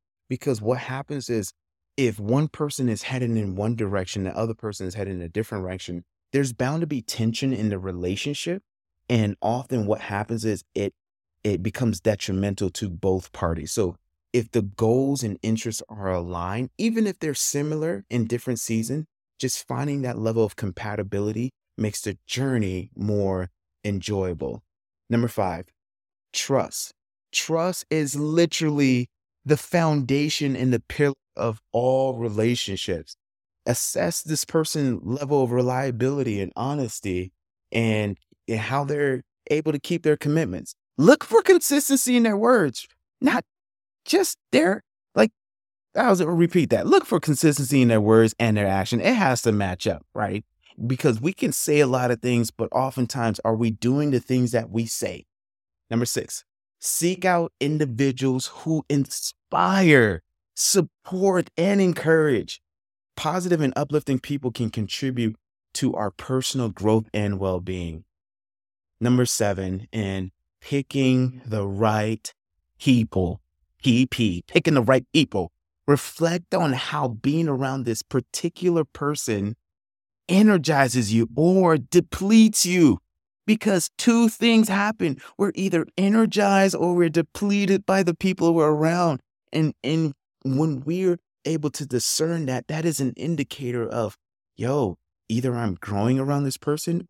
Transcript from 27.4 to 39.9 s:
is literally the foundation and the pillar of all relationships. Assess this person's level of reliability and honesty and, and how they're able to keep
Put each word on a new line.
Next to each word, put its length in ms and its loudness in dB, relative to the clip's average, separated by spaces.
is 260 -2
literally 920 2
the 120 4
foundation 1000 0
and 160 2
the 80 2
pillar 340 0
of 240 -4
all 440 0
relationships. 1000 -2
Assess 580 -2
this 220 -4
person's 580 -2
level 400 -2
of 100 0
reliability 880 -2
and 160 -6
honesty 760 -6
and, 460 0
and 100 -2
how 260 -4
they're 380 -2
able 220 0
to 60 -2
keep 240 -4